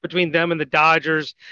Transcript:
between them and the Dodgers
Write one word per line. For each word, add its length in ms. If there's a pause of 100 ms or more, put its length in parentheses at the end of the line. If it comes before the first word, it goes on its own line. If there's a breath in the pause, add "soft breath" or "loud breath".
between 300
them 220
and 80
the 40
Dodgers 680 (160 loud breath)